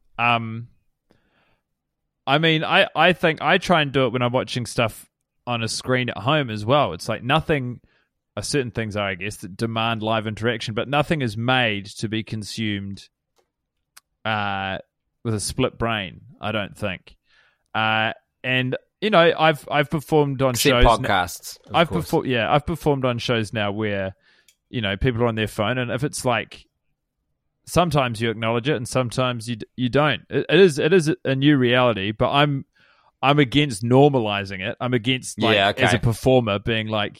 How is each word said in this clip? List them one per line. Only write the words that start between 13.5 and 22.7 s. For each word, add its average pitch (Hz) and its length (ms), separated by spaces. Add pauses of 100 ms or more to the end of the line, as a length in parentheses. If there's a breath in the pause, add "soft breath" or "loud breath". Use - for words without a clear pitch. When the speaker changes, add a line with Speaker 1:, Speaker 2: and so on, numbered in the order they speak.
Speaker 1:
uh, 101 520 (460)
with 113 100
a 104 60
split - 380
brain, 104 440 (200)
I 107 100
don't 107 260
think. - 380 (580)
Uh, 110 400 (300)
and, 127 320 (260)
you 208 80
know, 170 280
I've, 156 320
I've 143 200
performed 143 520
on 131 100
Speaker 2:
Except 123 320
Speaker 1:
shows 113 160
n- 127 60
Speaker 2:
podcasts, - 520 (100)
of 113 80
Speaker 1:
I've 165 140
Speaker 2:
course. 175 220
Speaker 1:
perfor-, 160 160
yeah, 120 240
I've 147 140
performed 143 400